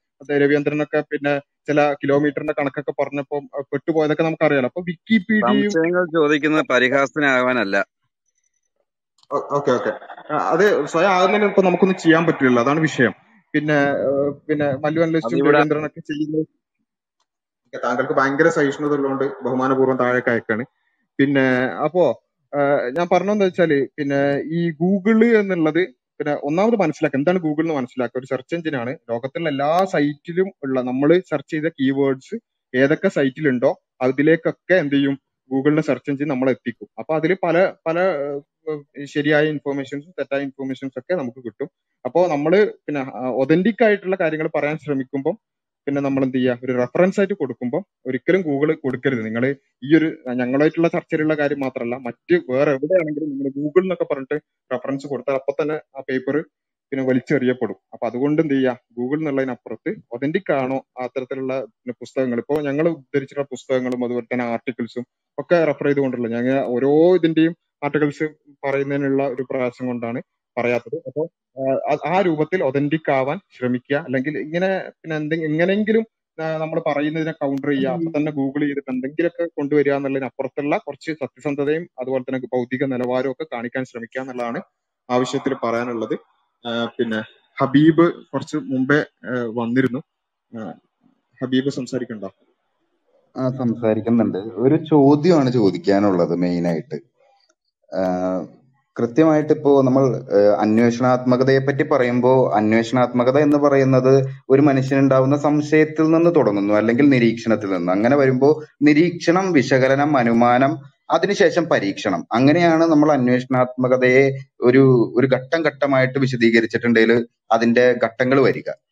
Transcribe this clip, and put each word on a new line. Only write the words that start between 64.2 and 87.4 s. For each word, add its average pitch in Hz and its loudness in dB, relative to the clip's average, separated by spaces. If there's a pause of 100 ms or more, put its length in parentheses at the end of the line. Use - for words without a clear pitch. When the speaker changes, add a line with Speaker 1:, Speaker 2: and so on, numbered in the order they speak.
Speaker 1:
തന്നെ 123 -2
ആർട്ടിക്കിൾസും 117 -8 (320)
ഒക്കെ 165 2
റെഫർ 147 -2
ചെയ്തുകൊണ്ടുള്ള, 131 0
ഞങ്ങൾ 123 -2
ഓരോ 143 4
ഇതിന്റെയും 165 2 (280)
ആർട്ടിക്കിൾസ് 147 -2 (420)
പറയുന്നതിനുള്ള 139 -2
ഒരു 127 -6
പ്രയാസം 127 -4
കൊണ്ടാണ് 120 -6 (360)
പറയാത്തത്. 120 -2
അപ്പൊ, 156 -8 (320)
ആ, 135 -2
ആ, 151 -2
ആ - 4
രൂപത്തിൽ 160 0
ഒതന്റിക് 143 -2
ആവാൻ 139 0 (180)
ശ്രമിക്കുക. 123 -2
അല്ലെങ്കിൽ 135 -4
ഇങ്ങനെ 180 -2 (100)
പിന്നെ - -10
എന്തെ-, 156 -4
എങ്ങനെയെങ്കിലും, 196 0 (380)
ആ, 160 -4
നമ്മൾ 160 -4
പറയുന്നതിനെ 151 -2
കൗണ്ടർ 139 -4
ചെയ്യുക, 135 0
അപ്പൊ 165 -4
തന്നെ 151 -2
Google 139 -4
ചെയ്തിട്ട് 143 -4
എന്തെങ്കിലുമൊക്കെ 151 -4
കൊണ്ടുവരിക 143 0
എന്നുള്ളതിനപ്പുറത്തുള്ള 139 -4
കുറച്ച് 151 -10
സത്യസന്ധതയും 147 -6 (120)
അതുപോലെ 131 -4
തന്നെ 127 -8
ഭൗതിക 127 -4
നിലവാരവും 127 -2
ഒക്കെ 156 -10
കാണിക്കാൻ 123 -8
ശ്രമിക്കുക 120 -12
എന്നുള്ളതാണ് 123 -8 (500)
ആവശ്യത്തിൽ 127 -2
പറയാനുള്ളത്. 117 -4 (500)
ആ, 117 -4
പിന്നെ 113 -4 (380)